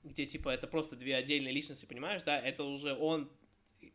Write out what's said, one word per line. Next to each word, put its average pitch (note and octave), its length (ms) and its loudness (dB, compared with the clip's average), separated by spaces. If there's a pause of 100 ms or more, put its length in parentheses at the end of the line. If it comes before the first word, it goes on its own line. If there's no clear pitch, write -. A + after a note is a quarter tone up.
где, C#3+ 220 -4
типа, C#3+ 240 -2
это B2+ 160 0
просто D#3 300 0
две C3 200 0
отдельные C3+ 360 2
личности, C#3+ 340 -4
понимаешь, E3 360 -4
да? D3 160 4
Это C3 260 0
уже C#3 300 -2
он D3+ 360 2 (640)